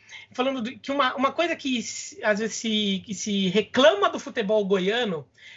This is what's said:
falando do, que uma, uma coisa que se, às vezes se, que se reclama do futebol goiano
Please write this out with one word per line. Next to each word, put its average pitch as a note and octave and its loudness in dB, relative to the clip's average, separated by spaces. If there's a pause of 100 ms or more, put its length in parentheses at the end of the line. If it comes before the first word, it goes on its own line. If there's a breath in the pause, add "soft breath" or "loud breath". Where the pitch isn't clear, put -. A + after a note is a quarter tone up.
(320 loud breath)
falando C4 -2
do, A3 -8
que - -6
uma, C4+ 2
uma C4 2
coisa E4 0
que B3+ -2
se, - -12
às G#3+ 2
vezes G#3+ -4
se, G#3 -2
que G#3+ -8
se G3 -2
reclama D4 4
do E4 -6
futebol G#3+ 0
goiano F#3+ 0 (300 loud breath)